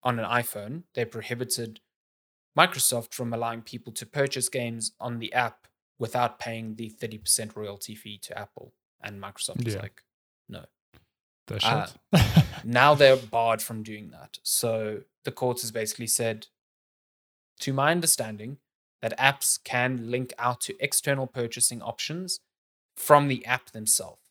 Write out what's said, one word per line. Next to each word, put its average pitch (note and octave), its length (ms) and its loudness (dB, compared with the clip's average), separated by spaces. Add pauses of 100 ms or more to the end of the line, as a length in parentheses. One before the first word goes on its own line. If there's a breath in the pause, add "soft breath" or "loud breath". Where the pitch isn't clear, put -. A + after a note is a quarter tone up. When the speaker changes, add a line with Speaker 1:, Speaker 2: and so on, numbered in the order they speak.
Speaker 1:
on A#2+ 160 2
an A2+ 60 -2
iPhone, A#2 600 -2 (100)
they A#2+ 100 -2
prohibited A#2 760 -6 (760)
Microsoft C#3 560 2
from A#2 180 -4
allowing A#2 300 -4
people A#2 300 -14
to A2 140 -10
purchase C#3 420 -2
games A#2 520 -4
on A#2+ 180 -6
the A#2 140 -8
app B2 340 -2 (320)
without A#2+ 400 0
paying A2+ 380 -8
the A2+ 120 -10
thirty A2 300 -10
percent A2 360 -2
royalty G#2 400 -10
fee G#2+ 240 -16
to - 200 -12
Apple. - 340 -16 (280)
And G2+ 220 -12
Microsoft - 420 -8
was A2 100 -4
Speaker 2:
Yeah. G2+ 80 -8
Speaker 1:
like, - 200 -16 (460)
"No." F2 180 -14 (800)
Speaker 2:
They G#2+ 160 -6
Speaker 1:
Uh, A2 240 2
Speaker 2:
should. - 140 -18 (120)
<laughs> - 520 6
Speaker 1:
now B2 300 8
they're C3+ 220 10
barred A#2 460 0
from A2 200 -8
doing G#2+ 280 -12
that. - 320 -20
So A2 600 -2 (200)
the - 80 -6
court B2 300 -2
has A#2 80 -6
basically A2+ 360 -6
said, A2+ 420 -2 (1120)
to C3+ 120 -4
my C3+ 200 4
understanding, A#2+ 680 0 (440)
that A2+ 160 -2
apps - 440 2
can B2 480 -2
link B2+ 280 -2
out A#2+ 240 0
to - 220 -8
external C3+ 420 -2
purchasing A#2+ 560 -2
options E3 580 -6 (560)
from C#3+ 320 8
the B2+ 180 -2
app B2+ 240 -4
themselves. - 500 -2 (100)